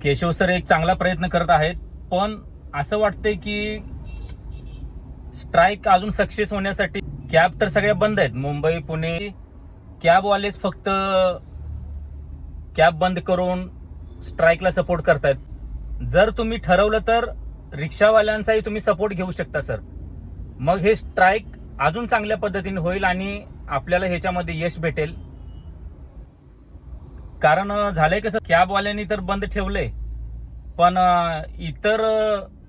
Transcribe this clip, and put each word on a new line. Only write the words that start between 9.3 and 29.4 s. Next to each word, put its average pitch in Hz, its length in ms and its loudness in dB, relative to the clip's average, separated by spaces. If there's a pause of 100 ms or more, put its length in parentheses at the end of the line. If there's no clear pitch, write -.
कॅबवालेच 196 560 4
फक्त - 300 -4 (1900)
कॅब 165 160 8
बंद 180 260 0
करून 180 500 0 (520)
स्ट्राईकला 165 500 2
सपोर्ट 170 300 0
करतायत. 143 340 4 (680)
जर 160 340 4
तुम्ही 226 200 -2
ठरवलं 208 500 4
तर 233 220 2 (440)
रिक्षावाल्यांचाही 214 880 4
तुम्ही 214 200 -4
सपोर्ट 202 320 2
घेऊ 175 180 -4
शकता 156 300 -4
सर. 113 180 -6 (800)
मग 165 180 2
हे 202 180 4
स्ट्राईक 190 500 4 (340)
अजून 170 280 2
चांगल्या 214 300 2
पद्धतीने 196 420 -4
होईल 180 240 0
आणि 196 420 -2 (240)
आपल्याला 175 360 0
ह्याच्यामध्ये 175 560 -2
यश 170 180 -4
भेटेल. 156 340 -2 (2250)
कारण, 180 300 4
अ, 208 180 0
झालंय 165 300 4
कसं, 214 180 -2 (100)
कॅबवाल्यांनी 196 560 2
तर 208 160 -2
बंद 196 260 -2